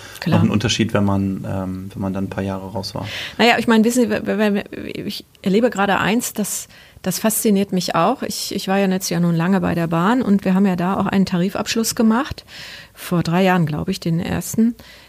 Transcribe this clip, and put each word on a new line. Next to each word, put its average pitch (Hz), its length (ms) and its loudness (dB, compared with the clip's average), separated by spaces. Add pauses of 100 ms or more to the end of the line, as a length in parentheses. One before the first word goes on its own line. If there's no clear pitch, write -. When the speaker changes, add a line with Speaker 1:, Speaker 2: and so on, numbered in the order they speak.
(200)
Speaker 1:
Klar. 143 160 0
Speaker 2:
noch 107 60 4
einen 113 100 4
Unterschied, 110 420 0
wenn 104 100 2
man, 98 400 0
ähm, 95 480 -6
wenn 101 80 -10
man 98 120 -2
dann 95 120 -4
ein 98 60 -6
paar 98 140 -6
Jahre 95 260 -6
raus 98 240 -8
war. - 140 -6 (280)
Speaker 1:
Naja, 226 220 4
ich 226 80 -4
meine, 226 160 6
wissen 240 220 2
Sie, 214 60 0
w-, - 140 -2
w-, 202 300 0
w-, - 360 -6
ich - 340 -10 (180)
erlebe 214 280 2
gerade 196 280 0
eins, 220 340 0
das, - 360 -6 (320)
das - 200 -4
fasziniert 208 520 2
mich 180 220 0
auch. 190 280 2
Ich, - 300 -6
ich - 140 -6
war 190 100 0
ja 196 120 2
jetzt 190 200 -2
ja 170 120 0
nun 170 160 2
lange 180 240 2
bei 175 160 0
der 170 100 0
Bahn 175 340 2
und 202 240 2
wir 190 100 2
haben 202 120 4
ja 180 80 2
da 175 240 0
auch 196 80 0
einen 190 200 2
Tarifabschluss 202 680 -2
gemacht. 226 500 0 (480)
Vor - 300 -2
drei 175 220 2
Jahren, 180 220 4
glaube 156 260 -2
ich, - 80 -6
den 165 180 0
ersten. 220 560 0 (340)